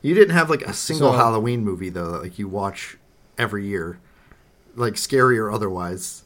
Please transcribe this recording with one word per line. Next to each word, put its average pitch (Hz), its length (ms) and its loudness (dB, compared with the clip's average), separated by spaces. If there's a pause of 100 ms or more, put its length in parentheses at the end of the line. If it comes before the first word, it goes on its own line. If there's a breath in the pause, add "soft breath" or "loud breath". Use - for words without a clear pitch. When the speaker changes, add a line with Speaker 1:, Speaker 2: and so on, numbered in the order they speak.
Speaker 1:
You 151 140 0
didn't 185 200 8
have, 160 140 4
like, 151 140 0
a 101 100 -8
single 143 380 2
Speaker 2:
So 127 60 4
Speaker 1:
Halloween 117 480 2
movie, 92 240 -4
though, 85 220 -6
that, 85 120 -6
like, 90 160 -12
you 101 80 -6
watch 98 500 -8 (400)
every 104 300 -4
year, 90 320 -6 (760 soft breath)
like, 117 220 -4
scary 127 400 4
or 107 140 -2
otherwise. 92 760 -6